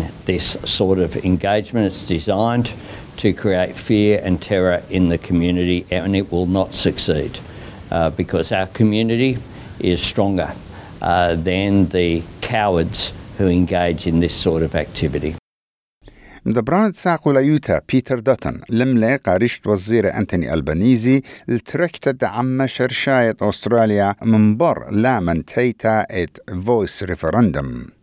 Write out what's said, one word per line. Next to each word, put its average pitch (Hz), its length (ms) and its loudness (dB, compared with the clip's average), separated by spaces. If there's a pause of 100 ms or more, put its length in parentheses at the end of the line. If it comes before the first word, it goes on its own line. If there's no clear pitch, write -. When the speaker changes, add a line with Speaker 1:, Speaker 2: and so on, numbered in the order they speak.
(240)
Speaker 1:
this 90 220 -2 (180)
sort 95 340 0
of 85 120 0 (200)
engagement. 101 600 0
It's - 140 -10 (120)
designed 113 520 0 (540)
to 101 200 2
create 92 340 0
fear 104 360 2 (120)
and 92 160 0
terror 90 380 0 (100)
in 90 220 2
the 85 80 0
community, 90 600 0 (100)
and 92 260 -2
it 95 160 -2
will 90 140 0
not 92 220 0 (180)
succeed, - 460 -2 (580)
uh, 82 180 0 (120)
because 85 300 -2
our 95 180 -2 (120)
community 113 520 2 (460)
is 90 220 0 (120)
stronger, 98 380 0 (520)
uh, 87 320 2
than 92 360 0 (280)
the 85 240 2 (180)
cowards 95 720 0 (240)
who 98 100 0
engage 87 600 2
in 82 180 0
this 82 100 -2 (120)
sort 80 160 2
of 78 120 -2
activity. 78 600 -4 (1120)
Speaker 2:
مدبران 151 480 2
ساقو 160 400 0
ليوتا 135 480 2 (120)
بيتر 131 260 0
داتن 110 420 0 (100)
لملي 120 460 4
قارشت 101 500 0
وزير 101 500 2
أنتوني 87 380 0
ألبانيزي 110 680 2 (260)
لتركت 147 600 -2
دعم 131 580 0
شرشاية 127 760 0
أستراليا 104 800 2
من 107 340 6
بر 120 340 0
لا 113 300 2
من 85 240 0
تيتا 110 680 0
ات 87 260 -4 (300)
فويس 110 360 0
ريفرندم. 80 840 0 (160)